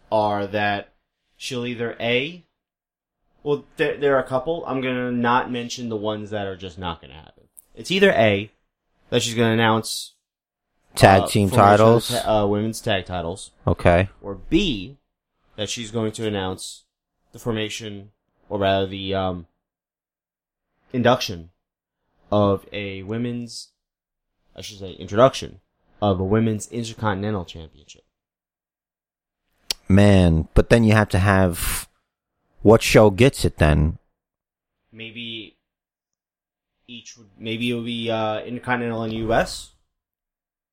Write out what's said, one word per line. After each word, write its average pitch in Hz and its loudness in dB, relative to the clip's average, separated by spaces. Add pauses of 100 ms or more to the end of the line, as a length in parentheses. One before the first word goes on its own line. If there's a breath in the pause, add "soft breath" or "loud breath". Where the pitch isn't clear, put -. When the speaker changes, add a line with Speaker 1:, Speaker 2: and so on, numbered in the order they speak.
Speaker 1:
are 104 0
that 101 -4 (420)
she'll 120 -8
either 117 -6
A, 135 -2 (960)
well, 147 -4 (100)
there, 147 -2
there 139 2
are 127 2
a - -16
couple. 160 -4
I'm 131 -4
gonna 123 -4
not 120 0
mention 120 -8
the 110 -4
ones 107 -6
that 101 -6
are 95 -10
just 90 -14
not 85 -8
gonna 67 -20
happen. - -20 (320)
It's 113 -8
either 190 4
A, 107 2 (580)
that 120 0
she's 113 -4
gonna 117 2
announce, 113 0 (800)
Speaker 2:
Tag 98 6
Speaker 1:
uh, - -4
Speaker 2:
team 101 0
Speaker 1:
formation 101 6
of 104 6
Speaker 2:
titles? 113 6
Speaker 1:
ta-, 110 0
uh, 101 0
women's 107 -2
tag 98 -4
titles. 90 -8 (160)
Speaker 2:
Okay. 90 2 (140)
Speaker 1:
Or 101 -12
B, 131 -4 (600)
that 104 -6
she's 113 -10
going 110 -4
to 113 -8
announce 95 -8 (500)
the 117 -18
formation, 107 -8 (360)
or 101 -6
rather 98 0
the, 95 -8
um, 92 -4 (1500)
induction 117 -2 (840)
of 101 2
a 98 -10
women's, 120 -8 (840)
I - -16
should 95 -16
say 95 -12
introduction, 101 0 (420)
of 98 2
a - -2
women's 110 0
Intercontinental 107 -6
Championship. 78 -20 (1800)
Speaker 2:
Man, 92 6
but - 4
then 117 6
you 107 6
have 107 4
to 92 2
have, 95 0 (760)
what 107 8
show 107 6
gets 120 2
it - -2
then? 78 2 (920)
Speaker 1:
Maybe 113 -16 (1300)
each 120 -20
would, 110 -20 (100)
maybe 113 -6
it'll 117 -4
be, 113 -6
uh, 110 -2
Intercontinental 120 -6
in 110 -6
the 113 -6
U 110 -2
S. - -4 (1000)